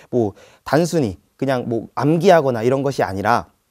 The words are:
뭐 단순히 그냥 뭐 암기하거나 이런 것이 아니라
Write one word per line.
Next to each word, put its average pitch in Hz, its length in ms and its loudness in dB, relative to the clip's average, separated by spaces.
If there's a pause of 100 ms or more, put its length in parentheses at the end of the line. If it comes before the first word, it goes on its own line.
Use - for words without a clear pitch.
뭐 113 240 0 (320)
단순히 156 520 0 (200)
그냥 131 300 -4
뭐 113 280 -4
암기하거나 147 680 2
이런 135 200 0
것이 139 180 -2
아니라 98 460 -2 (220)